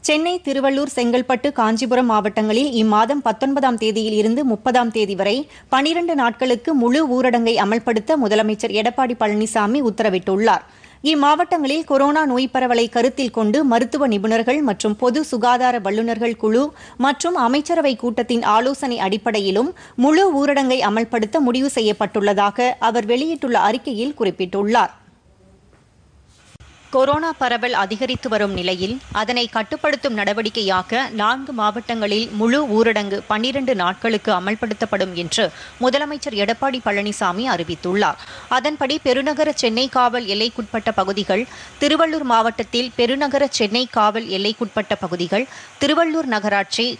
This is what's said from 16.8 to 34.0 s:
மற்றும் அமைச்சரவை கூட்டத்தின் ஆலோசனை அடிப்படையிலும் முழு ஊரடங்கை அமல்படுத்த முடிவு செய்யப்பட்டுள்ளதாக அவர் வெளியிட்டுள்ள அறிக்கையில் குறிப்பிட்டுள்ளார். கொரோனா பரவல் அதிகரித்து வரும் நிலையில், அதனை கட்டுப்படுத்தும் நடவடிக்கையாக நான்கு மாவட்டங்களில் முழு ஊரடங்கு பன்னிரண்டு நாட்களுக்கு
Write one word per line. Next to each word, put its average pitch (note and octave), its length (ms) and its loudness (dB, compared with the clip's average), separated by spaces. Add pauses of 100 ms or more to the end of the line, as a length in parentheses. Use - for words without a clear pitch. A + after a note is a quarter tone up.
மற்றும் D#4+ 400 0
அமைச்சரவை D4 480 0 (100)
கூட்டத்தின் A#3 420 -2 (100)
ஆலோசனை B3+ 520 0
அடிப்படையிலும் G#3+ 640 0 (340)
முழு D#4 200 6 (140)
ஊரடங்கை C#4 400 2 (120)
அமல்படுத்த A3+ 560 0
முடிவு B3+ 280 0
செய்யப்பட்டுள்ளதாக G#3 960 0 (180)
அவர் A3+ 240 -2
வெளியிட்டுள்ள C4 460 0 (100)
அறிக்கையில் B3+ 520 -4
குறிப்பிட்டுள்ளார். G3+ 720 0 (2000)
கொரோனா C#4+ 340 2 (120)
பரவல் A#3+ 420 0
அதிகரித்து A3+ 500 -4
வரும் G#3 260 0
நிலையில், F#3 360 -4 (260)
அதனை A#3+ 240 -2 (120)
கட்டுப்படுத்தும் C#4+ 640 -2
நடவடிக்கையாக G#3 840 -2 (180)
நான்கு C4 380 -2
மாவட்டங்களில் G#3+ 680 -2 (120)
முழு A#3 220 2 (180)
ஊரடங்கு G#3+ 400 2 (100)
பன்னிரண்டு B3+ 540 -2
நாட்களுக்கு G#3 560 -2